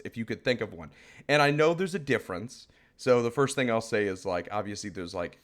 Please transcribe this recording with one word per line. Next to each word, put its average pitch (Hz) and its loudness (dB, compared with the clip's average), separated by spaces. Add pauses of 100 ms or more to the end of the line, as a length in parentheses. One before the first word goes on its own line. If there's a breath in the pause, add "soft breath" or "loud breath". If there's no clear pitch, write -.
if - -10
you 117 -4
could 110 -8
think 120 0
of 98 -6
one. 82 -14 (360 loud breath)
And 147 4
I 143 6
know 151 4
there's 180 -4
a 190 -2
difference. 113 -4 (280 soft breath)
So 123 4
the 117 0
first 135 2
thing 127 2
I'll 113 4
say 107 0
is, 95 -4
like, 87 -2
obviously 101 -6
there's, 90 -8
like, 87 -6